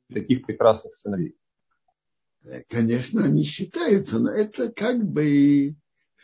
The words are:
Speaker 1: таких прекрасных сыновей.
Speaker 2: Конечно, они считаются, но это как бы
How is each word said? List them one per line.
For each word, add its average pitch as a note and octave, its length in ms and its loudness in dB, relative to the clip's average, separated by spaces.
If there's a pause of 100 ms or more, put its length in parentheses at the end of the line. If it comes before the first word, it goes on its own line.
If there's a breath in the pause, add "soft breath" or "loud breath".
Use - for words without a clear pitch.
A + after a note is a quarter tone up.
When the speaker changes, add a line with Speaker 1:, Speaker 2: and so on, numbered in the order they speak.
(120)
Speaker 1:
таких B2 340 -2
прекрасных - 480 2
сыновей. - 420 -6 (1300)
Speaker 2:
Конечно, A#2+ 540 0
они D3+ 200 2
считаются, G3 760 -2
но - 100 0
это G#3+ 420 -4
как A#3 320 -2
бы C#3+ 720 2 (480)